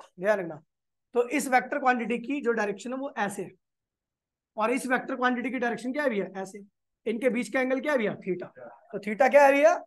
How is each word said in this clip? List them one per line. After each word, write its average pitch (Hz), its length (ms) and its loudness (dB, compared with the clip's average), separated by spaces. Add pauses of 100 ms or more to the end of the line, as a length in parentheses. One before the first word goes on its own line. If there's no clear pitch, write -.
(200)
ध्यान 202 200 2
रखना। 165 220 -10 (520)
तो 240 160 2
इस 285 180 0
vector 254 300 2
quantity 240 420 0
की 277 200 -6
जो 233 120 0
direction 208 400 -4
है 262 60 -8
वो 277 200 -8
ऐसे 202 240 -4
है, 165 80 -10 (1080)
और 220 140 0
इस 262 160 -2
vector 254 300 -2
quantity 247 340 0
की 254 80 -4
direction 240 340 -4
क्या 294 100 -2
है 277 80 2
भैया, 196 160 -2 (100)
ऐसे। 190 220 -10 (480)
इनके 226 240 -2
बीच 240 220 -4
का 262 80 0
angle 262 200 0
क्या 294 120 -2
है 277 60 0
भैया, 202 200 -2
theta। 180 300 -6 (440)
तो 208 80 -8
theta 214 300 2
क्या 285 140 10
है 277 80 8
भैया, 294 200 6 (140)